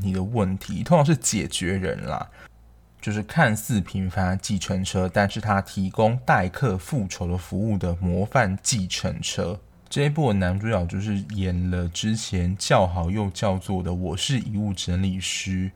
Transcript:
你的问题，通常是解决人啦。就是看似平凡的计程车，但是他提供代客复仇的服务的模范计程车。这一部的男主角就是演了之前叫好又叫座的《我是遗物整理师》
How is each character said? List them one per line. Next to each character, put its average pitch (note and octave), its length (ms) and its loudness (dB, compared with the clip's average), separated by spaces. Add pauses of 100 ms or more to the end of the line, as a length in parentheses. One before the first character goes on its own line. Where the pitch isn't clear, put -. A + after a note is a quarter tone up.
你 F#2+ 100 0
的 F#2+ 80 0
问 G2 380 0
题， - 240 -6
通 D#3+ 160 6
常 C#3+ 80 6
是 D#3+ 100 6
解 G#2 300 0
决 F#2 320 -2
人 E2+ 260 -4
啦。 - 240 -6 (720)
就 G#2+ 120 -4
是 G#2 100 0
看 A2+ 340 4
似 G#2+ 240 0
平 F#2 300 -4
凡 F#2 200 0
的 F#2+ 80 0
计 G2+ 200 -2
程 F#2 240 -2
车， F#2 260 0
但 G2+ 220 2
是 A2+ 100 -6
他 G2+ 220 2
提 F#2+ 260 -4
供 A2+ 380 2
代 G#2+ 220 4
客 G2 280 0
复 G#2+ 300 -2
仇 F2+ 220 -4
的 F2+ 100 0
服 G2 320 -2
务 G2+ 80 2
的 F2 220 0
模 F#2 260 2
范 G2+ 340 2
计 F#2 280 -2
程 - 340 -4
车。 - 380 -4 (280)
这 C#3+ 180 0
一 - 20 4
部 D3 240 2
的 G2 80 2
男 F2+ 180 2
主 G#2+ 100 -2
角 G2 180 2
就 G2 140 -4
是 G#2 160 0 (200)
演 F2+ 340 0
了 F2+ 200 0
之 A2 260 0
前 F#2 400 0
叫 A#2 280 4
好 F2 240 0
又 G2+ 220 0
叫 G2 260 0
座 F#2+ 240 -2
的 F2 140 -2
《我 F2+ 220 -2
是 B2 240 0
遗 G#2+ 160 -4
物 G#2 180 0
整 F2+ 260 0
理 F#2+ 200 0
师》 F#2+ 560 -2